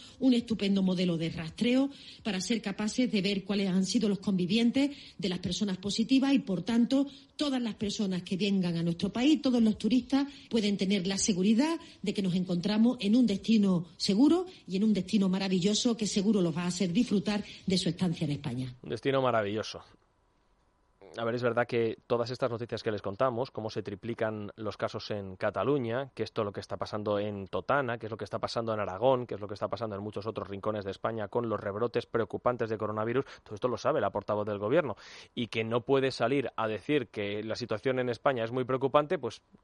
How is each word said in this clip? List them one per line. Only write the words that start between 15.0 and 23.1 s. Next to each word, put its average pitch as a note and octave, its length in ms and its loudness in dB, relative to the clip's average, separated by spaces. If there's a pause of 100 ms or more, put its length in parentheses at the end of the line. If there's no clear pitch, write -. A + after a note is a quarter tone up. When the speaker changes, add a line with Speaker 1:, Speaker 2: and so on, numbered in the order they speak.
Speaker 1:
maravilloso G3 720 2
que G#3+ 80 -2
seguro G3+ 340 2
los E3 160 2
va F3 80 -2
a F3 40 -2
hacer F3+ 260 0
disfrutar G#3 500 0 (220)
de F#3 140 2
su F3+ 100 0
estancia E3 360 -2
en C#3+ 60 0
España. C3 520 -6
Speaker 2:
Un - 60 -10
destino C3+ 320 0
maravilloso. A2 600 0 (1300)
A A#2 80 -4
ver, A#2 100 0
es A#2+ 80 -4
verdad A#2+ 240 2
que A#2 300 0 (100)
todas A#2 240 0
estas B2+ 180 -2
noticias A2+ 320 -6
que A#2 80 -4
les G#2 120 -4
contamos, A#2+ 500 -2